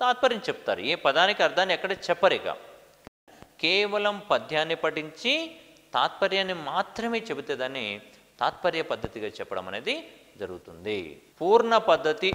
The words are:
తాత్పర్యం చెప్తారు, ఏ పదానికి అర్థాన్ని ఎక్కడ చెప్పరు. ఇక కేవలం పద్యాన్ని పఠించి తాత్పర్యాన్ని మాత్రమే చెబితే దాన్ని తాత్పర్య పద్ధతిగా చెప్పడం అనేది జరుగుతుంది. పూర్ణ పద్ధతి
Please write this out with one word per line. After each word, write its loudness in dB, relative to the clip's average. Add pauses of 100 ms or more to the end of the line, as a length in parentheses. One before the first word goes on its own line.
తాత్పర్యం 2
చెప్తారు, -4
ఏ 0
పదానికి 4
అర్థాన్ని 2
ఎక్కడ -4
చెప్పరు. 4
ఇక -4 (1040)
కేవలం 0
పద్యాన్ని 2
పఠించి -2 (380)
తాత్పర్యాన్ని 0
మాత్రమే -4
చెబితే -6
దాన్ని -6 (400)
తాత్పర్య -2
పద్ధతిగా -6
చెప్పడం -8
అనేది -6 (260)
జరుగుతుంది. -8 (180)
పూర్ణ 6
పద్ధతి 2